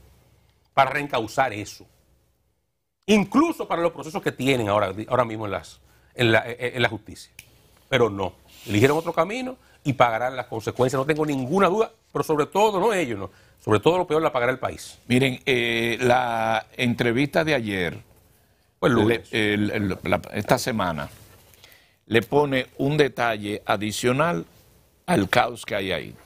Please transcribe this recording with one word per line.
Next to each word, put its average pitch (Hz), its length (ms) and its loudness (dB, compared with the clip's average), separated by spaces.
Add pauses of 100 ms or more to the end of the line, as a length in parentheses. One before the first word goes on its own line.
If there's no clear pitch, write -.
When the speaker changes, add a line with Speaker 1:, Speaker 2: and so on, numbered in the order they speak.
(760)
Speaker 1:
para 131 160 4
reencauzar 135 640 -2
eso. 98 320 -12 (1200)
Incluso 233 640 2
para 170 140 0
los 170 100 2
procesos 160 300 -8
que 143 100 -2
tienen 127 360 0
ahora, 101 240 2 (160)
ahora 123 160 2
mismo 110 200 -6
en 101 80 -6
las, - 280 -10 (340)
en 117 180 4
la, 110 180 2
en, 120 260 -6
en 123 60 0
la 117 60 2
justicia. - 420 -12 (580)
Pero 117 220 2
no, 98 240 -4 (320)
eligieron 120 300 4
otro 165 160 -4
camino 247 440 -4 (280)
y 143 80 -2
pagarán 120 420 0
las 123 120 -8
consecuencias, 127 520 -2
no 135 60 -2
tengo 151 220 0
ninguna 147 420 0
duda, 214 240 0 (200)
pero 143 120 -2
sobre 147 220 0
todo, 196 340 2
no 220 140 2
ellos, 127 240 -2
no, 95 120 -10 (320)
sobre 107 180 2
todo 175 180 4
lo 180 80 -2
peor 156 160 0
la 151 100 0
pagará 123 200 0
el 127 60 -6
país. - 480 -10
Speaker 2:
Miren, 127 380 0
eh, 117 560 0
la 117 640 0 (120)
entrevista 127 640 0
de 151 100 0
ayer, 101 460 -2 (800)
Speaker 1:
Pues 151 140 2
lunes. 113 380 2
Speaker 2:
le, 107 240 2
el, 104 160 0
el, 101 320 -2
la, 95 200 0 (100)
esta 107 240 0
semana, 90 540 -4 (960)
le 110 160 4
pone 139 460 0 (100)
un 139 180 0
detalle 113 680 -2
adicional 123 800 -2 (580)
al 101 240 0
caos 120 380 0
que 117 80 -6
hay 98 180 -4
ahí. 62 340 -6